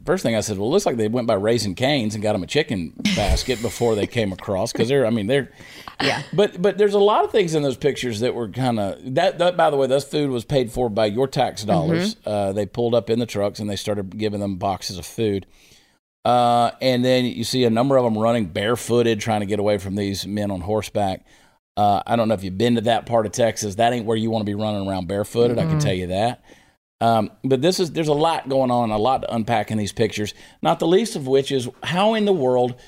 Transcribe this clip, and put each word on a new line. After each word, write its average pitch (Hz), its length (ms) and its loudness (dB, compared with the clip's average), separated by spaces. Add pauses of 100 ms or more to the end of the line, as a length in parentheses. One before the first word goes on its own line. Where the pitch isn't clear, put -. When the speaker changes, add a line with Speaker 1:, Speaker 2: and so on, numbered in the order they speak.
Speaker 1:
first 180 180 0
thing 117 140 0
I 107 40 0
said, 101 180 -4
"Well, 104 100 -2
it 135 40 -2
looks 202 120 2
like 143 140 0
they 107 100 0
went 117 180 -2
by 117 80 2
Raising 104 400 0
Cane's 123 400 0
and 107 80 -6
got 104 120 2
'em 98 80 -2
a 78 40 -8
chicken 104 460 -2 (240)
basket 113 460 0
before 117 320 0
they 98 120 0
came 107 260 -2
across," 98 420 -4
'cause - 140 0
they're, 135 180 2
I 107 40 2
mean, 110 160 0
they're 127 240 0 (520)
Speaker 2:
Yeah. 135 200 0 (120)
Speaker 1:
But, 180 260 0
but 180 160 2
there's 202 160 2
a 202 60 4
lot 214 260 4
of 415 80 -4
things 175 220 2
in 151 80 0
those 135 160 -2
pictures 123 420 -2
that 117 140 0
were 117 140 -6
kinda, 104 540 -2
that, 160 360 0
that, 175 180 2
by 165 140 4
the 143 80 2
way, 135 80 4
those 139 180 2
food 151 240 -2
was 123 160 -4
paid 131 260 0
for 123 200 -2
by 107 160 2
your 110 200 0
tax 120 380 -2
dollars. 165 520 0
Speaker 2:
Mm-hmm. - 120 -12
Speaker 1:
Uh, 98 240 0
they 101 140 -2
pulled 117 280 0
up 113 140 2
in 113 100 2
the 123 60 0
trucks 104 340 -2
and 104 120 -6
they 98 60 -4
started 101 420 -6
giving 104 220 -2
them 101 160 -4
boxes 95 420 -4
of 85 80 -10
food. 101 400 -2 (800)
Uh, 120 460 4 (100)
and 127 200 2
then 127 220 2
you 117 200 -4
see 127 200 0
a 117 60 4
number 131 260 4
of 127 80 4
'em 110 140 0
running 117 260 2
barefooted, 113 760 0
trying 107 200 0
to 104 60 -4
get 101 120 -2
away 104 200 2
from 95 160 -6
these 98 320 -2
men 104 240 -2
on 95 100 -4
horseback. 101 640 -2 (540)
Uh, 101 280 4
I 117 100 0
don't 110 120 2
know 113 60 2
if 92 80 -4
you've 92 160 -8
been 117 180 2
to 113 60 0
that 113 240 0
part 117 200 2
of 98 60 -8
Texas. 113 440 0
That 117 160 4
ain't 117 140 -4
where 113 100 2
you 110 140 0
wanna 110 140 0
be 101 100 -2
running 104 340 -2
around 92 200 -4
barefooted, 113 500 0
I - 40 2
can 165 100 0
Speaker 2:
Mm-hmm. 156 60 0
Speaker 1:
tell 107 160 0
you 92 140 -4
that. 104 340 -2 (600)
Um, 113 280 2 (140)
but 131 160 2
this 180 180 2
is, 170 140 -2
there's 156 160 -2
a 151 60 2
lot 156 340 0
going 131 220 2
on, 120 200 2
a 107 60 0
lot 117 260 2
to - 120 -6
unpack 110 360 -2
in 110 60 -2
these 104 160 -4
pictures, 104 400 -2 (300)
not 165 160 0
the - 80 -2
least 208 300 2
of 143 100 -8
which 135 260 2
is 127 160 -2 (140)
how 202 320 0
in 214 100 0
the 202 80 4
world 127 420 2 (140)